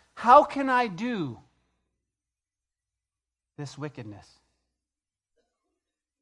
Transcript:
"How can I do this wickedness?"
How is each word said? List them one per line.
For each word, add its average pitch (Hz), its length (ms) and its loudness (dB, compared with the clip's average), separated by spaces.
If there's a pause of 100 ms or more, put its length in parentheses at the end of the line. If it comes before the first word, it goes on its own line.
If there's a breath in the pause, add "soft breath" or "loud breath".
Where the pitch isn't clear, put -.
(140)
"How 262 280 8
can 277 260 -4
I 247 200 0
do 180 500 -8 (2250)
this 143 200 -14
wickedness?" 113 480 -16 (2000)